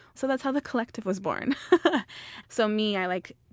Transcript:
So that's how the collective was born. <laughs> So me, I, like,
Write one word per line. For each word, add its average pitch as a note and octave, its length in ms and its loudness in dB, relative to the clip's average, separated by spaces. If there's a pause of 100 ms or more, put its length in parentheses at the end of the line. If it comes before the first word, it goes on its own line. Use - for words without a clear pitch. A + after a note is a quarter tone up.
(160)
So C4 120 -2
that's C4 160 2
how C4+ 80 0
the C#4+ 80 2
collective - 460 -4
was F#3+ 160 0
born. G3 340 -2 (160)
<laughs> E4 320 4 (460)
So A3 180 2
me, G#3+ 300 0
I, F#3 100 0
like, F3+ 300 -4 (160)